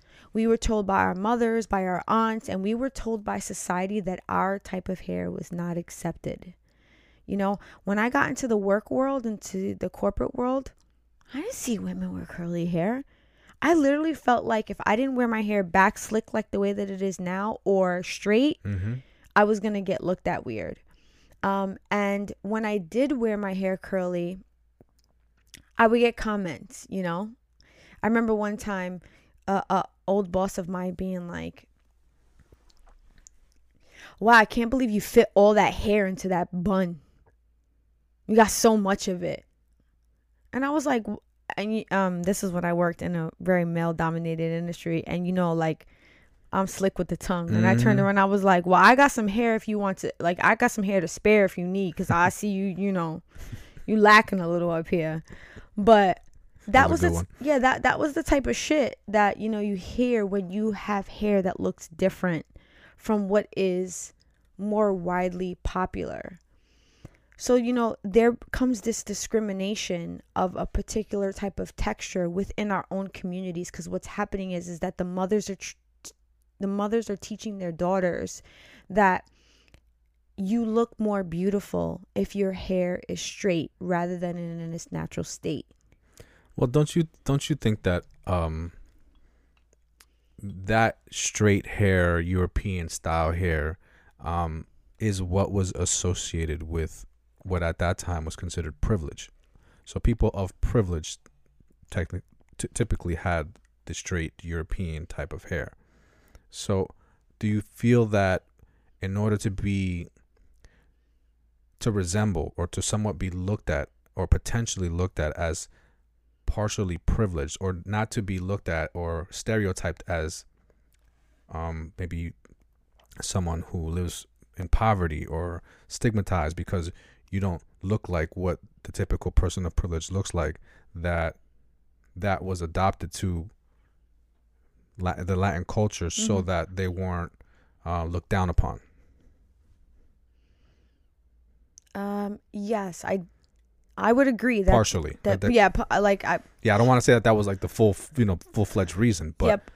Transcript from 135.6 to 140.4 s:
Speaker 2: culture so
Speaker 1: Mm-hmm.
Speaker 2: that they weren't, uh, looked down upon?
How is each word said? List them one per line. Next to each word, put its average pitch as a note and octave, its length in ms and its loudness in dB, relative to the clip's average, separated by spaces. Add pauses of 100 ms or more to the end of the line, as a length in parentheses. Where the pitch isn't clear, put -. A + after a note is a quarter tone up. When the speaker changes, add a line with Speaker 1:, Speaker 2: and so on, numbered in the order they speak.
Speaker 2:
culture G#2 460 -2
so - 280 0
Speaker 1:
Mm-hmm. F2+ 100 -2
Speaker 2:
that F#2 280 -2
they F#2+ 120 -2
weren't, F2+ 440 -4 (540)
uh, E2+ 180 -2
looked E2+ 240 -6
down F#2 220 2
upon? C2 300 2 (3250)